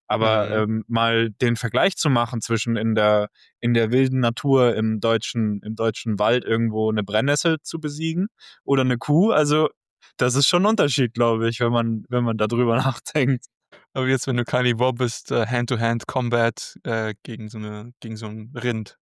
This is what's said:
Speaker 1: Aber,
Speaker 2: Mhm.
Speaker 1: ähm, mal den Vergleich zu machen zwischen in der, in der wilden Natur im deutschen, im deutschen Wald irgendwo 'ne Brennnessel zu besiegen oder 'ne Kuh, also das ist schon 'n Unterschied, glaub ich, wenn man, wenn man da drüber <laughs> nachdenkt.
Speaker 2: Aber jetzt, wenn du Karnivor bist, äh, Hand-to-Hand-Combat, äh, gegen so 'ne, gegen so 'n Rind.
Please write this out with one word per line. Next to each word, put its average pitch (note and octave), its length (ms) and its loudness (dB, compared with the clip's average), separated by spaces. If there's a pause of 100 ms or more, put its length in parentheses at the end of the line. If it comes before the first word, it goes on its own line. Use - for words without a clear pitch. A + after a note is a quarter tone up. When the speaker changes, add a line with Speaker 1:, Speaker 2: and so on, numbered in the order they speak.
Speaker 1:
Aber, G#2+ 120 -2
Speaker 2:
Mhm. A2 320 0
Speaker 1:
ähm, G#2+ 360 0
mal A#2 420 2
den A#2+ 260 -2
Vergleich C#3 400 0
zu D3+ 140 0
machen A#2+ 320 0
zwischen A#2 340 -2
in A2 200 0
der, G#2+ 320 4 (320)
in B2 140 0
der A2+ 180 2
wilden C3 280 2
Natur B2 560 2
im A2 240 0
deutschen, A2 640 -2
im A2 120 -8
deutschen A2+ 440 -2
Wald G#2 240 2
irgendwo A2 480 0
'ne G#2+ 120 0
Brennnessel C#3+ 580 0
zu - 180 -10
besiegen D#3+ 480 -4 (360)
oder C3+ 200 2
'ne B2+ 140 0
Kuh, E3 340 2
also D3+ 380 2 (480)
das B2 180 2
ist C#3 120 0
schon F3+ 160 2
'n - 20 2
Unterschied, D3 480 0
glaub A#2 280 2
ich, A#2 180 -2
wenn A#2+ 120 2
man, A2+ 380 0
wenn B2 140 0
man A2+ 140 0
da G#2+ 100 2
drüber A#2 280 2
<laughs> - 0 -
nachdenkt. C3+ 680 -2 (480)
Speaker 2:
Aber C3 140 -2
jetzt, C3 200 0
wenn B2 100 0
du A#2+ 60 0
Karnivor B2 500 0
bist, A#2+ 380 -4
äh, A#2 140 0
Hand-to-Hand-Combat, A#2 1400 -2
äh, A2 300 -4 (100)
gegen A2 260 -10
so A2 80 -12
'ne, G#2+ 420 -10
gegen A2 160 -10
so A2 100 -10
'n A2 300 -12
Rind. A2+ 480 -6